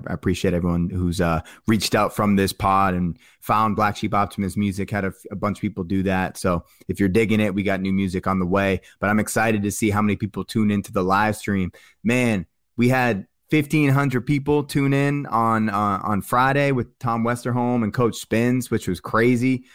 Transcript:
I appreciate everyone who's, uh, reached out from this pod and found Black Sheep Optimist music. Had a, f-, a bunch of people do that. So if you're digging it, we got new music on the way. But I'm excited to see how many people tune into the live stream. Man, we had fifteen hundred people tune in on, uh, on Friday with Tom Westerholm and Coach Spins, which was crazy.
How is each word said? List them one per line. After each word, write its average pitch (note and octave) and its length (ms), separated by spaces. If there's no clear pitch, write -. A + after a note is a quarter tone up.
I F2 60
appreciate F2+ 400
everyone F2 360
who's, F2+ 320
uh, E2 200
reached G#2+ 300
out G#2 180
from G#2 220
this G2 160
pod F#2+ 420
and F2+ 240
found G#2+ 360
Black G#2 200
Sheep G2 180
Optimist G2+ 440
music. G2 340
Had G2+ 140
a, - 20
f-, - 240
a - 40
bunch G2 220
of - 40
people G2 220
do F#2+ 200
that. F#2 340
So F2 280
if - 120
you're G2+ 100
digging G#2+ 300
it, G#2 160
we G2+ 80
got F#2+ 180
new F#2+ 120
music F#2+ 340
on F#2+ 120
the F#2 60
way. F#2+ 360
But G2 100
I'm G#2+ 100
excited A2 440
to G#2 80
see G#2+ 180
how G#2 120
many G#2 140
people G2 280
tune G#2+ 260
into G#2 220
the G2+ 120
live G2+ 340
stream. G2 340
Man, A#2 420
we A#2+ 140
had B2 360
fifteen D3+ 400
hundred C3+ 360
people D3 380
tune C#3 280
in C#3+ 360
on, A2+ 420
uh, G2+ 340
on G2+ 180
Friday C#3 500
with B2 280
Tom A#2 240
Westerholm A#2+ 600
and G2+ 100
Coach A#2+ 220
Spins, A#2+ 540
which A2+ 180
was F2+ 120
crazy. B2 640